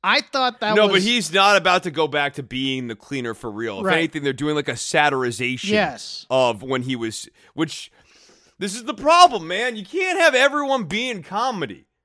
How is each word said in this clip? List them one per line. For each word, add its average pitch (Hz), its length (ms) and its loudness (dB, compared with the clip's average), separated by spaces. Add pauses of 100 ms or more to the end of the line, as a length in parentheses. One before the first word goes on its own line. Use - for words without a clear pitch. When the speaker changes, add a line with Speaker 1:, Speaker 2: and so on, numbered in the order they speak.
Speaker 1:
I 226 180 2
thought 254 400 -4
that 214 140 0
Speaker 2:
No, 214 120 6
Speaker 1:
was 196 60 2
Speaker 2:
but 185 80 4
he's 202 320 0
not 196 240 6
about 180 260 2
to 175 80 -6
go 151 160 0
back 143 280 -2
to 143 80 -8
being 131 440 -4
the 113 80 -8
cleaner 120 380 -8
for 113 180 -10
real. 107 280 -6
If 196 60 -6
Speaker 1:
Right. 170 120 2
Speaker 2:
anything, 160 260 -4
they're 139 80 0
doing, 147 240 -2
like, 147 140 -2
a 120 40 -4
satirization 127 1000 -2
Speaker 1:
Yes. 175 580 -4
Speaker 2:
of 123 320 2
when 131 220 -4
he 131 120 -4
was, 113 320 -8 (280)
which, - 360 -6 (680)
this 196 180 -8
is 233 100 -14
the 277 80 -8
problem, 262 540 6
man. 220 280 -4
You 214 80 -12
can't 370 360 -2
have 311 160 4
everyone 277 500 2
be 220 240 -4
in 202 140 -8
comedy. 180 640 -6 (180)